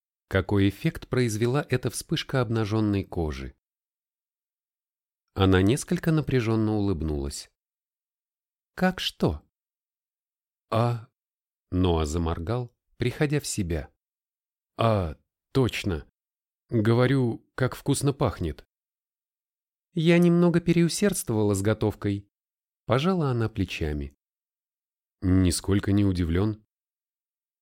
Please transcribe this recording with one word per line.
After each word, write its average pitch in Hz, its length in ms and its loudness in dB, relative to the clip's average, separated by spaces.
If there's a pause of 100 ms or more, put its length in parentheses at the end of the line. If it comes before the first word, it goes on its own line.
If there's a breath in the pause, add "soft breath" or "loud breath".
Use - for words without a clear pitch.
(280)
какой 98 420 2
эффект - 380 -4
произвела 120 600 0
эта 127 220 -2
вспышка - 520 -4
обнаженной 110 640 0
кожи. 69 520 -6 (1800)
Она 95 300 4
несколько 147 480 0
напряженно 113 640 0
улыбнулась. 78 800 -4 (1200)
«Как 185 240 0
что?» - 420 -4 (1300)
«А...» 117 380 -2 (640)
Ноа 87 340 2
заморгал, 82 640 -4 (260)
приходя 139 420 -2
в - 80 -8
себя. 82 440 -6 (880)
«А, 104 400 0 (360)
точно! 104 540 -2 (640)
Говорю, 120 760 2 (120)
как 127 200 -2
вкусно 143 380 -2
пахнет». 90 540 -4 (1300)
«Я 170 200 4
немного 175 420 4
переусердствовала 165 920 2
с 98 80 0
готовкой», 104 680 -2 (560)
пожала 151 460 0
она 117 160 0
плечами. 76 640 -6 (1080)
«Нисколько 95 720 2
не 101 100 4
удивлен». 92 580 0 (1000)